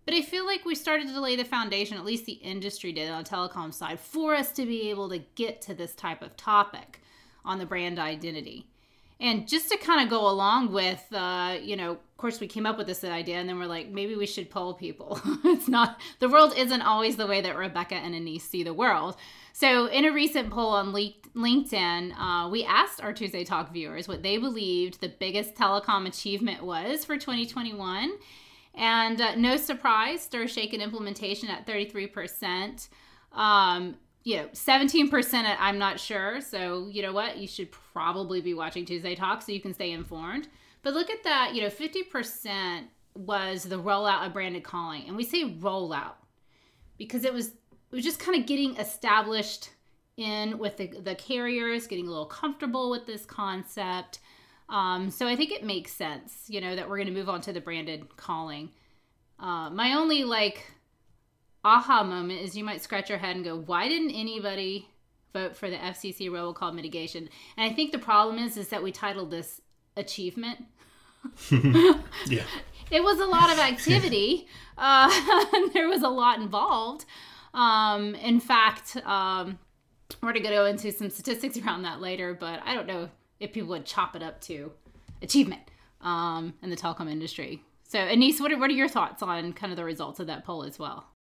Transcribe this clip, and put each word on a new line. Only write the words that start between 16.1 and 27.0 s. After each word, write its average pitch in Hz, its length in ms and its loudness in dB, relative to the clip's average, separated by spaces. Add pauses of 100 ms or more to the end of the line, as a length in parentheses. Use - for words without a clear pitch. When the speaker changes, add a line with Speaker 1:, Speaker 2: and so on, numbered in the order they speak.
Speaker 1:
the 254 120 2
world 302 280 10
isn't 254 240 2
always 220 340 2
the 214 120 -2
way 196 140 2
that 180 140 -2
Rebecca 175 380 -4
and 170 220 -6
Anise 165 340 -8
see 180 140 -2
the 165 100 -4
world. 185 420 2 (380)
So 247 320 4
in 269 200 4
a 311 60 6
recent 294 380 2
poll 220 220 0
on 196 220 2
Link-, 202 420 -4
LinkedIn, 190 840 0
uh, 175 320 0
we 220 140 -2
asked 269 400 2
our 214 100 -4
Tuesday 190 300 -6
Talk 170 280 -4
viewers 160 360 -8
what 165 160 -8
they 202 140 0
believed 190 600 -2
the 180 100 -6
biggest 202 440 -4
telecom 202 540 2
achievement 196 560 -4
was 185 420 -4